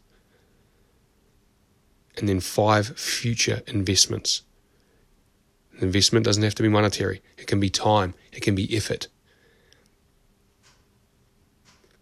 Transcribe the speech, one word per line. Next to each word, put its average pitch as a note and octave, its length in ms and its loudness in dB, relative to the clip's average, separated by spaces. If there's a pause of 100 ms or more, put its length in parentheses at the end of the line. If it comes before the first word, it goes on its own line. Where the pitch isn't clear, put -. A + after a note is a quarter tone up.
(2250)
And G#2+ 100 -2
then G2 120 2
five, G#2+ 480 2 (100)
future - 720 -2
investments. G2+ 720 0 (1300)
An - 100 -6
investment G2+ 420 2
doesn't G#2 180 2
have G#2 120 0
to - 80 0
be A2 60 4
monetary. G2+ 520 0 (160)
It - 80 -20
can G2+ 140 0
be G2+ 100 0
time. G2+ 460 0 (180)
It - 80 -16
can G2+ 140 0
be G2 200 -2
effort. - 320 -4 (3000)